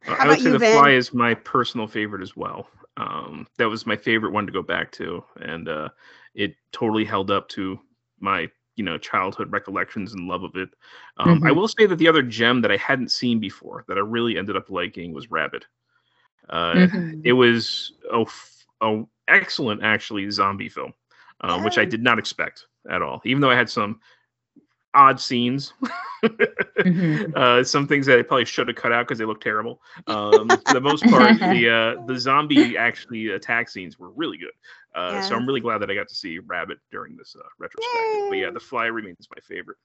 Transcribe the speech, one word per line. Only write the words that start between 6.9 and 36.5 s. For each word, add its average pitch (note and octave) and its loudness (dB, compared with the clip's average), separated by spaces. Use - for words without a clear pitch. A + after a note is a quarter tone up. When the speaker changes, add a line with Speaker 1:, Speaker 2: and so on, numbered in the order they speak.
Speaker 1:
held G2+ -4
up G2 -4
to F#2+ -10
my, F#2+ -4
you G#2+ -6
know, E2+ -6
childhood F#2+ -4
recollections G2 -6
and F#2 -10
love F2+ -6
of E2 -14
it. F#2 -8
Um, E3 4
I C3+ 4
Speaker 3:
Mm-hmm. D3+ 4
Speaker 1:
will G#3 0
say A3 4
that F#3 2
the D#3+ 4
other D#3+ 4
gem A#2+ 2
that G#2+ 0
I G2+ 2
hadn't B2+ -2
seen A#2 0
before - -12
that F#2 -6
I - -2
really A2+ -2
ended G2+ -4
up F#2 -6
liking F2+ -6
was C#2+ -14
Rabid. D2+ -4
Uh, E3+ -2
Speaker 3:
Mm-hmm. F3 2
Speaker 1:
it B2 4
was A#2+ 2
a A#2 2
f-, - -8
a A2 0
excellent, D3 0
actually, G#2 -2
zombie G2 -2
film, - -12
um, F2+ -2
which G#2+ 0
I A2 4
Speaker 2:
Yeah. F#2+ 0
Speaker 1:
did A2+ -4
not A#2+ 4
expect - -8
at F2+ -2
all, C#2 -6
even C3 0
though C3+ 4
I B2 6
had A#2+ 2
some G#2+ -4
odd C3+ 8
scenes, B2+ -2
<laughs> - -6
Speaker 3:
Mm-hmm. F3 0
Speaker 1:
uh, B2 6
some C#3+ 0
things C#3+ 0
that B2+ 8
I A#2 4
probably B2 0
should B2+ -4
have A#2+ -6
cut A#2+ -2
out A#2+ 0
'cause B2 -8
they A2+ -4
look G#2+ -6
terrible. A2+ -6
Um, G#2+ 4
for - 2
the B2+ 2
most C#3+ 2
Speaker 3:
<laughs> A#3+ 8
Speaker 1:
part, C3+ 8
the, A#2+ 2
uh, A2+ 0
the B2+ -4
zombie C3+ 2
actually A2 -4
attack A#2 -4
scenes F2+ -14
were F2+ -20
really A2 -8
good. F2 -14
Uh, F2+ -6
so F#2+ -4
I'm A#2 -2
Speaker 2:
Yes. B2 -4
Speaker 1:
really C3+ -2
glad A2+ -2
that G2 -6
I G2 -4
got G2+ -6
to - -20
see E2 -10
Rabid E2 -8